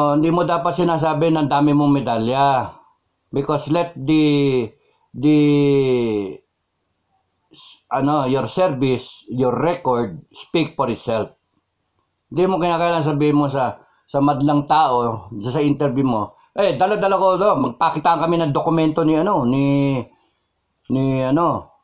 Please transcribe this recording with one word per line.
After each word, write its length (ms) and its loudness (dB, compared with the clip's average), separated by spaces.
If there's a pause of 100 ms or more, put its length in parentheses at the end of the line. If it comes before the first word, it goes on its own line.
(180)
hindi 160 2
mo 80 2
dapat 320 -2
sinasabi 560 0
na 160 2
ang 80 -2
dami 240 2
mong 160 2
medalya. 800 0 (560)
Because 400 -2
let 240 0
the, 720 2 (480)
the, 240 2 (2500)
ano, 320 0
your 240 -2
service, 560 -2 (240)
your 240 0
record 640 -2 (160)
speak 400 -4
for 160 -4
itself. 400 -4 (1040)
Hindi 160 0
mo 80 -2
kinakailangan 560 0
sabihin 240 2
mo 80 2
sa, 320 -4 (320)
sa 80 -4
madlang 480 0
tao, 640 0 (160)
sa, 80 -6
sa 80 -2
interview 400 0
mo, 320 -2 (240)
"Eh, 240 2
dala-dala 400 0
ko 160 2
to, 120 2 (120)
magpakitaan 640 -2
kami 160 0
ng 80 -2
dokumento 560 0
ni 80 4
ano, 320 0
ni, 560 2 (880)
ni 320 0
ano, 640 -2